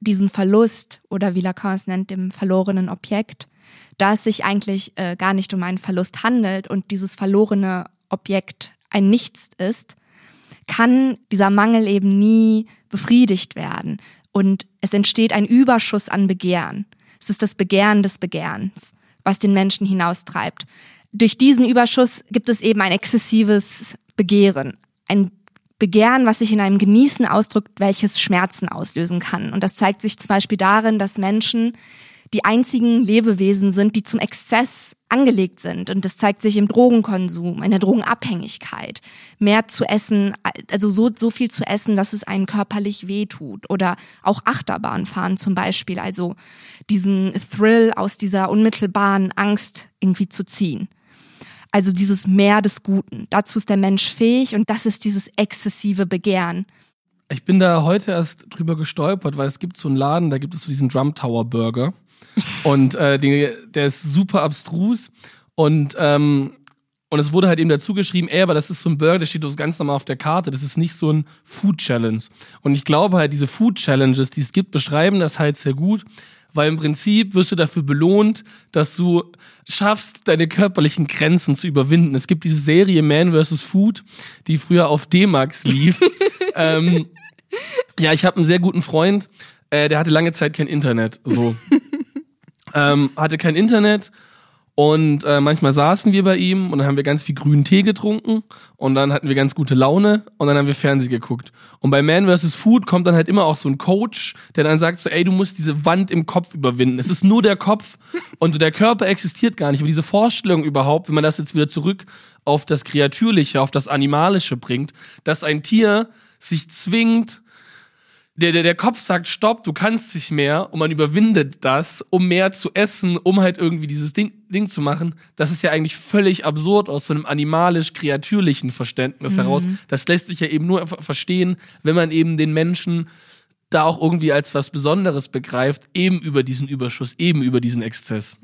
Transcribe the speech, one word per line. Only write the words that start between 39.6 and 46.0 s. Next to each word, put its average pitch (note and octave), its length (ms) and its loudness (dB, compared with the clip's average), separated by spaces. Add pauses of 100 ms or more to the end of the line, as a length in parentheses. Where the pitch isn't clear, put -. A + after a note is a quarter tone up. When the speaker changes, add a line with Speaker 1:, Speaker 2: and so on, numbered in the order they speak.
Speaker 1:
zu - 180 -2
essen, G3+ 480 0 (380)
also G#3 180 0
so, A3 260 2
so A3+ 140 0
viel A3+ 220 -4
zu - 140 -6
essen, G#3+ 300 -2
dass G3 180 0
es G#3 100 -4
einen F#3+ 240 -4
körperlich G#3 600 -6
wehtut. F#3+ 640 -8
Oder F#3 260 -2 (280)
auch - 220 0
Achterbahnfahren F#3+ 920 -6
zum G3 180 -2
Beispiel, F#3 440 -4
also F3+ 360 -8 (540)